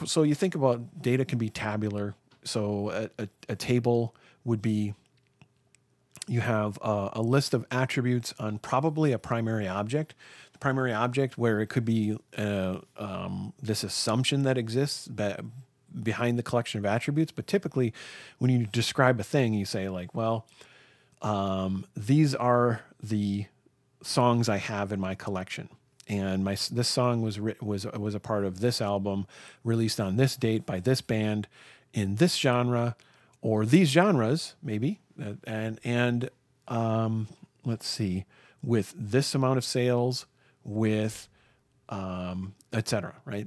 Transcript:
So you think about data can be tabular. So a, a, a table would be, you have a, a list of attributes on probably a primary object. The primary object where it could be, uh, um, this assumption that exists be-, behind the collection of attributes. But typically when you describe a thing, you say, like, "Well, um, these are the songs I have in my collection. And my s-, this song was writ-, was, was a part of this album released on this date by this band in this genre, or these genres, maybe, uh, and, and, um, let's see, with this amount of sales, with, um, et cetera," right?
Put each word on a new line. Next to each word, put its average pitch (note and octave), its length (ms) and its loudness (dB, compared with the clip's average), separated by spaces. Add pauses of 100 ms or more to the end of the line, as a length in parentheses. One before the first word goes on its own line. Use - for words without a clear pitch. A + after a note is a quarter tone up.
So - 160 2
you D3+ 120 4
think F#3 200 0
about C3 480 0
data B2+ 220 2
can B2+ 140 -2
be A2 120 -2
tabular. G#2 640 -4 (280)
So G#2 480 -2
a, G#2+ 320 -6
a, G2+ 60 -6 (220)
a A2 60 -4
table A#2+ 600 0 (280)
would A2+ 180 0
be, G#2 320 0 (1300)
you A#2+ 140 0
have G#2+ 420 0
a, G#2 300 0
a A2+ 100 -4
list B2+ 300 2
of B2 180 0
attributes B2 680 0
on G#2+ 200 -4
probably D3+ 540 2
a A2+ 60 0
primary A2+ 500 -2
object. G#2+ 460 -2 (380)
The - 60 -20
primary C3 340 0
object B2 440 0
where A2+ 240 2
it A2 60 0
could A#2 180 0
be, A2 320 2 (200)
uh, F#2+ 420 0 (180)
um, F#2+ 640 -6
this A2 240 -2
assumption B2 600 0
that C3 120 2
exists B2 520 -2
be-, G#2 260 -4 (680)
behind A#2 360 0
the A#2+ 40 -2
collection A#2 360 -2
of G2+ 80 -2
attributes. C#3+ 460 0
But - 140 -10
typically B2+ 460 0 (460)
when B2 120 2
you B2 160 2
describe A#2+ 540 4
a G2 40 -4
thing, B2 300 2
you G2+ 100 0
say, F#2+ 240 -4
like, F2+ 260 -8
"Well, A2+ 320 -2 (760)
um, F#2+ 640 -2 (100)
these C3+ 380 4
are A#2+ 480 2 (200)
the G#2 440 0 (560)
songs A#2+ 460 2
I G#2 80 2
have G2+ 360 -4
in G2+ 80 -2
my F#2+ 140 -4
collection. - 540 -8 (400)
And G2 360 0
my G2 80 0
s-, - 160 -4
this A#2+ 200 -2
song A#2+ 340 2
was G#2+ 160 -4
writ-, G#2+ 240 -4
was, G#2 240 -4
was G#2 280 -6
a G#2 60 -6
part G#2 240 -2
of F#2 160 -4
this A#2+ 200 0
album G2+ 460 0 (380)
released A2+ 360 0
on F#2+ 160 0
this C3 200 4
date A2 300 0
by F#2 140 -4
this C3 200 2
band G#2+ 460 0 (460)
in G2+ 240 0
this E3+ 200 4
genre, A#2+ 600 2 (460)
or A2 240 2
these D3+ 240 8
genres, D#3 720 4
maybe, B2+ 380 -2 (220)
uh, G#2 120 -8 (100)
and, A2 400 -4
and, A#2+ 460 2 (380)
um, A2+ 600 0 (360)
let's A#2 220 -4
see, F#2+ 380 -2 (380)
with A#2 340 0
this A#2+ 380 0
amount C3 240 2
of A#2+ 60 -2
sales, B2 600 0 (380)
with, G#2+ 640 0 (600)
um, F#2 680 -6 (180)
et A2 160 -2
cetera," G#2 260 -4 (100)
right? G#2 220 -6